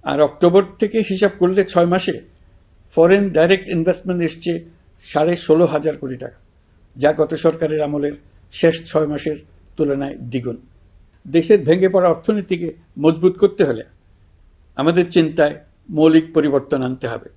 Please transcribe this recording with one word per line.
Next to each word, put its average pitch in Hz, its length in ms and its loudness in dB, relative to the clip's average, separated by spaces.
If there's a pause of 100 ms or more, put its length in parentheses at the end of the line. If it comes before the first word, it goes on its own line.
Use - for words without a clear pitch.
আর 143 160 -4
অক্টোবর 175 420 2 (160)
থেকে 220 240 -2
হিসাব 196 360 0
করলে 185 260 2
ছয় 175 260 0
মাসে 180 240 -2 (800)
ফরেন 185 380 4
ডাইরেক্ট 170 380 2
ইনভেস্টমেন্ট 175 540 -2
এসছে 165 300 -4 (520)
সাড়ে 160 320 0
ষোলো 165 300 2
হাজার 151 320 -2
কোটি 131 180 -10
টাকা, - 220 -16 (580)
যা 139 160 2
গত 156 220 0
সরকারের 156 480 -2
আমলের 147 320 -4 (380)
শেষ 165 220 2 (100)
ছয় 156 240 -2
মাসের 151 280 -6 (380)
তুলনায় 139 460 -4
দ্বিগুণ। 120 380 -8 (680)
দেশের 170 380 4
ভেঙে 180 240 2
পড়া 185 200 2
অর্থনীতিকে 170 600 -2 (300)
মজবুত 165 400 2
করতে 202 260 2
হলে 120 200 -4 (920)
আমাদের 165 340 0
চিন্তায় 160 440 0 (340)
মৌলিক 160 440 4
পরিবর্তন 143 500 0
আনতে 127 260 -8
হবে। 113 280 -10